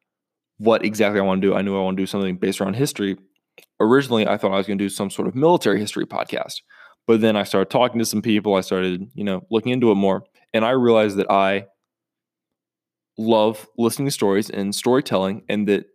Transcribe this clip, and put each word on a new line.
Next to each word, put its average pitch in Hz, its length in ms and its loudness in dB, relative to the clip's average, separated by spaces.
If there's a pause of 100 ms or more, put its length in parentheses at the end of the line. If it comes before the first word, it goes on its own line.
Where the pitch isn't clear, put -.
(560)
what 110 260 2
exactly 104 380 0
I - 20 2
want 95 200 0
to 98 60 2
do. 95 60 2
I 95 60 0
knew 98 160 -4
I 95 60 -2
want 95 160 -2
to 98 40 -2
do 92 40 -2
something 95 320 -4
based 95 240 -2
around 98 140 -4
history. 101 420 -4 (600)
Originally, 117 480 2
I 104 120 0
thought 98 140 0
I 95 40 0
was 98 100 -2
gonna 101 120 -4
do 101 100 -2
some 98 220 -6
sort - 180 -6
of 117 60 -8
military 135 440 2
history - 280 -6
podcast. - 560 -8 (440)
But 113 140 4
then 110 160 2
I 101 60 0
started 95 260 0
talking 120 300 0
to 113 80 0
some 107 160 -4
people. 104 320 0
I 95 80 2
started, 92 500 -4
you 104 100 -10
know, 95 280 -6
looking 113 200 0
into 120 200 2
it 98 60 4
more. 98 280 0 (300)
And 110 100 2
I 117 60 2
realized 110 480 2
that 98 120 -2
I 98 360 2 (1500)
love 110 580 2
listening 123 300 0
to 139 40 0
stories 104 380 0
and 101 260 -4
storytelling, 107 760 0
and 104 180 0
that 98 260 0